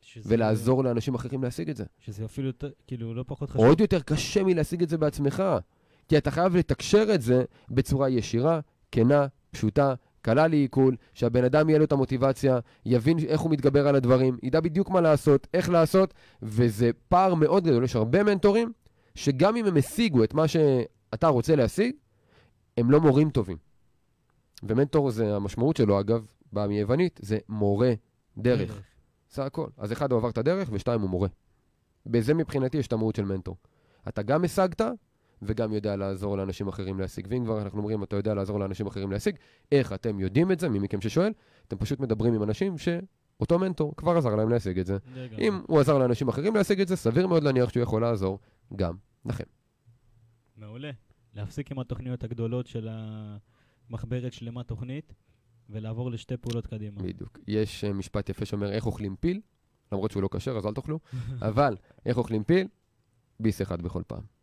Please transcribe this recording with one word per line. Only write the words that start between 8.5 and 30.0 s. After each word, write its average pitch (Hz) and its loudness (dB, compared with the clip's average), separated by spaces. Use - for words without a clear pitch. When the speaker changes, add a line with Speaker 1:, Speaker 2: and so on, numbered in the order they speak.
Speaker 2:
כנה, 139 4
פשוטה, 135 0
קלה 135 4
לעיכול, 135 2
שהבן 120 0
אדם 151 4
יהיה 156 6
לו 156 6
את 151 0
המוטיבציה, 131 0
יבין 123 4
איך 151 0
הוא 160 -2
מתגבר 143 2
על 143 4
הדברים, 127 4
ידע 135 0
בדיוק 170 -2
מה 180 2
לעשות, 151 4
איך 170 0
לעשות, 175 4
וזה 113 2
פער 185 4
מאוד 165 4
גדול. 127 4
יש 123 -2
הרבה 120 2
מנטורים 208 2
שגם 147 2
אם 226 0
הם 180 2
השיגו 143 4
את 110 -2
מה 156 2
שאתה 143 2
רוצה 147 4
להשיג, 180 2
הם 120 2
לא 147 8
מורים 151 6
טובים. 95 -4
ומנטור 135 2
זה, 107 0
המשמעות 117 -2
שלו, 101 4
אגב, 110 0
באה 101 -2
מיוונית, 104 0
זה 107 -2
מורה 104 2
דרך. 120 0
Speaker 1:
דרך. 101 -16
Speaker 2:
זה 139 -6
הכל. 143 -8
אז 104 -6
אחד, 135 -2